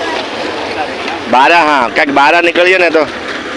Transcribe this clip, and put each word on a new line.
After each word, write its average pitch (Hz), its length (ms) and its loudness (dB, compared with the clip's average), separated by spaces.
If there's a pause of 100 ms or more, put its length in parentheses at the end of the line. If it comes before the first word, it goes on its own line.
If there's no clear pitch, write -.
(1300)
બારા, 156 320 4
હા, 139 260 2
કાંઈક 156 200 0
બારા 151 320 4
નીકળીએ 175 360 2
ને 175 120 2
તો 151 180 2 (500)